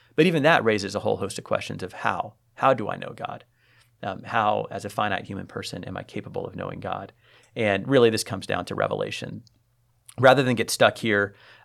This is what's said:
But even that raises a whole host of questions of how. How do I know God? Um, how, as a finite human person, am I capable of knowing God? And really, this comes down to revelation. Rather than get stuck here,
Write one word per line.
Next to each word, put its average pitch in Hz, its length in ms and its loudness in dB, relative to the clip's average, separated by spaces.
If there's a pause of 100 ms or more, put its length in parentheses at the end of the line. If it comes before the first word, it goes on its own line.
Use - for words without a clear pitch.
(160)
But 156 100 6
even 165 180 2
that 143 200 4
raises 101 300 0
a 98 60 -4
whole 107 180 0
host 101 200 -6
of - 60 -10
questions 101 380 -4
of 92 100 -10
how. - 420 -4 (200)
How 135 200 2
do 113 140 -2
I - 80 -4
know - 180 -12
God? - 300 -12 (580)
Um, 95 200 -8
how, 107 480 0
as - 140 -8
a 104 60 -8
finite 101 360 -2
human 95 200 -10
person, - 380 -10
am 92 120 -10
I 95 60 -8
capable - 440 -8
of - 100 -14
knowing 95 240 -10
God? 95 320 -8 (440)
And 101 320 0
really, 123 220 8
this 110 140 -2
comes 95 220 -8
down 92 200 -2
to - 80 -8
revelation. 52 680 -4 (760)
Rather 131 240 8
than 127 140 2
get 113 140 -2
stuck - 280 4
here, 104 360 0 (300)